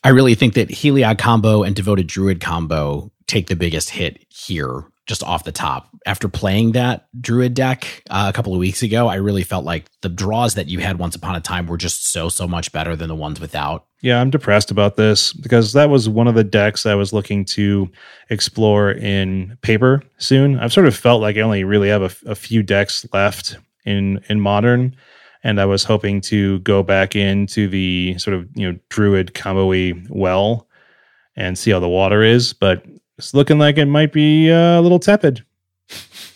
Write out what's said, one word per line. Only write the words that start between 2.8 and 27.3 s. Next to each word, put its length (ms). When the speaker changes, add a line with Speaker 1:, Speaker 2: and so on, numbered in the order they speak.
Speaker 1:
take 220
the 80
biggest 340
hit 380
here, 560
just 180
off 180
the 80
top. 380
After 220
playing 440
that 360
Druid 340
deck, 540
uh, 200
a 40
couple 220
of 60
weeks 220
ago, 260
I 80
really 260
felt 220
like 220
the 80
draws 460
that 140
you 100
had 200
Once 180
Upon 180
a 60
Time 260
were 100
just 360
so, 160
so 180
much 240
better 240
than 140
the 80
ones 240
without. 460
Speaker 2:
Yeah, 200
I'm 100
depressed 400
about 260
this 360
because 420
that 160
was 180
one 200
of 60
the 100
decks 420
I 80
was 180
looking 340
to 440
explore 600
in 680
paper 420
soon. 420
I've 140
sort 140
of 100
felt 240
like 160
I 40
only 240
really 240
have 140
a 40
f-, 180
a 100
few 280
decks 500
left 460
in, 440
in 120
Modern, 560
and 160
I 60
was 200
hoping 380
to 380
go 220
back 340
into 500